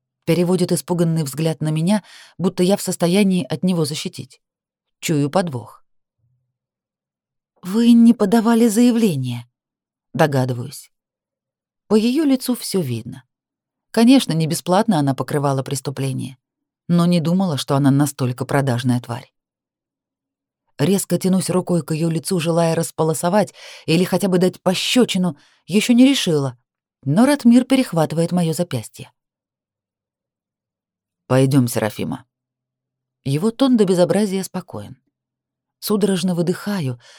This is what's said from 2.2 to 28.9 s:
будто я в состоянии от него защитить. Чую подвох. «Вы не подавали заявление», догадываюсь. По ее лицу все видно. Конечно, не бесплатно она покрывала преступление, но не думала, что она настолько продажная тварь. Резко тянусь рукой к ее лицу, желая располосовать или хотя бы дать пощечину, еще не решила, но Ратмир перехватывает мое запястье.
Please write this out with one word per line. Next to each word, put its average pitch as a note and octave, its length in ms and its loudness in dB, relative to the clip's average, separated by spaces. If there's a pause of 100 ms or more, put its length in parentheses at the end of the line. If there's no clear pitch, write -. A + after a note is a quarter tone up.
будто F3+ 240 -2
я F#3 140 2
в - 60 -2
состоянии F#3 640 0
от - 180 -6
него F3 220 0
защитить. - 560 -10 (580)
Чую D3 300 -2
подвох. C#3 560 -6 (1800)
«Вы A#3 320 2
не A#3 200 8
подавали A3+ 540 2
заявление», F#3+ 800 0 (640)
догадываюсь. C3 800 -2 (960)
По G#3 80 2
ее B3 300 0
лицу C4 300 0
все - 260 -6
видно. B2+ 420 -8 (680)
Конечно, A#3 420 4
не D#3+ 140 0
бесплатно F3+ 520 0
она C#3 160 0
покрывала C#3 480 -2
преступление, C3+ 760 -8 (520)
но E3+ 160 2
не F3 160 2
думала, E3+ 360 0
что C#3+ 180 -2
она C#3 140 4
настолько C3+ 560 0
продажная B2 540 -2
тварь. A#2+ 340 -12 (1400)
Резко F3 400 0
тянусь F#3 320 0
рукой F3 340 -2
к - 100 -6
ее E3 160 -2
лицу, E3 300 -4
желая E3 360 0
располосовать E3 800 -2 (320)
или E3 180 2
хотя F#3 240 0
бы F#3 120 2
дать F3+ 220 0
пощечину, F#3 760 0 (280)
еще G#3 280 0
не A#3+ 120 8
решила, D3+ 520 0 (460)
но D#3+ 220 2
Ратмир A#3 380 4
перехватывает E3 680 0
мое E3+ 220 0
запястье. C#3+ 580 -8 (2250)